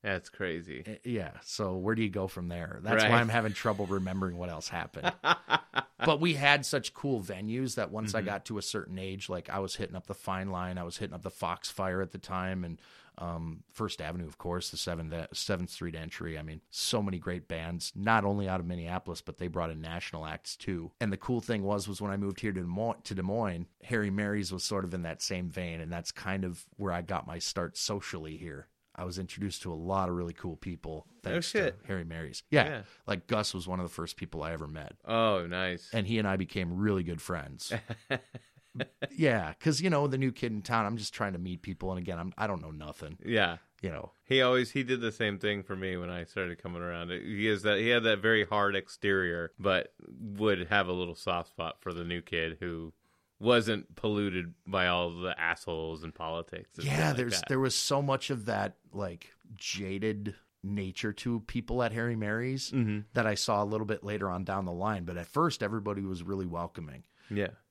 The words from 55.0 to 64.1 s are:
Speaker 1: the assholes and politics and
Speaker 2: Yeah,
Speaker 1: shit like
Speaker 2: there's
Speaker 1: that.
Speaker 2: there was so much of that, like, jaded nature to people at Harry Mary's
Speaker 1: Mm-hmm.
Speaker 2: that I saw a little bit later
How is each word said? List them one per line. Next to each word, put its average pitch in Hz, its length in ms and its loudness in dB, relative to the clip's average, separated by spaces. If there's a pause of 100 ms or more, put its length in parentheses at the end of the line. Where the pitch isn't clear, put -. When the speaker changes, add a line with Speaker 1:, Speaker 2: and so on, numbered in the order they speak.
Speaker 1:
the 87 260 -4
assholes 80 680 -2
and 80 120 -8
politics 82 640 -6
and - 80 -4
Speaker 2:
Yeah, 139 100 2
Speaker 1:
shit 156 120 4
like 147 100 2
Speaker 2:
there's 123 240 0
Speaker 1:
that. - 80 -8
Speaker 2:
there 131 100 4
was 131 160 4
so 143 260 2
much 135 280 2
of 120 160 -2
that, 101 320 0 (160)
like, 92 400 -6 (220)
jaded 101 800 -2 (300)
nature 98 480 -2
to 117 300 -2
people 123 420 -2
at 113 80 2
Harry 117 240 0
Mary's 117 560 -2
Speaker 1:
Mm-hmm. 110 280 4 (160)
Speaker 2:
that 117 120 4
I 104 80 4
saw 104 260 4
a 104 40 4
little 107 220 0
bit 104 180 0
later 101 240 0